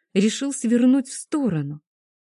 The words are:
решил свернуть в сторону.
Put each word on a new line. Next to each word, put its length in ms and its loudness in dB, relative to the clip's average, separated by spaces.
решил 380 0
свернуть 560 2
в 60 -14
сторону. 680 -4